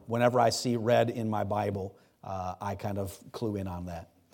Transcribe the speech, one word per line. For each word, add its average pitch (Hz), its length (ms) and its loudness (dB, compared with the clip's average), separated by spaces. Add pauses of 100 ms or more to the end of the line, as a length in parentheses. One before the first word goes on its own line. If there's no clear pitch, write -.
whenever 120 340 4
I 117 100 6
see 120 260 0
red 117 320 4
in 110 220 -2
my 104 140 0
Bible, 101 520 -2 (280)
uh, 92 360 -6
I 101 140 -4
kind 101 240 -4
of 95 180 -6 (140)
clue 110 240 -4
in 95 140 -4
on 90 180 -6
that. 85 240 -10 (240)